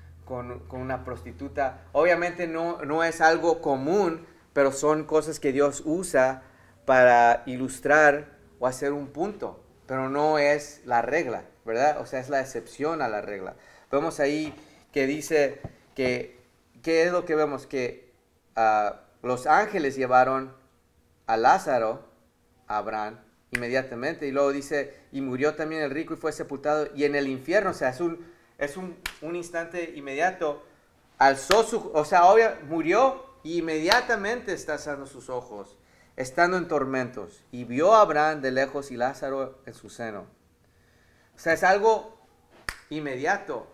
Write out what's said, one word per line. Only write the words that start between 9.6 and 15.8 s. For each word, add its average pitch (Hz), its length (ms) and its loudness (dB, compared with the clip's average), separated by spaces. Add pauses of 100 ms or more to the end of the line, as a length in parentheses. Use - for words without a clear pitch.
pero 131 240 -4
no 151 300 0
es 147 460 0
la 120 180 2
regla. 123 400 -2 (220)
¿verdad? 123 360 0
O 123 40 -10
sea, 131 140 -8
es 127 100 -12
la 139 120 0
excepción 143 600 -6
a 127 60 -2
la 107 140 -4
regla. 95 340 -10 (360)
Vemos 151 280 -2
ahí 151 340 -2 (380)
que 135 160 0
dice 147 540 0 (340)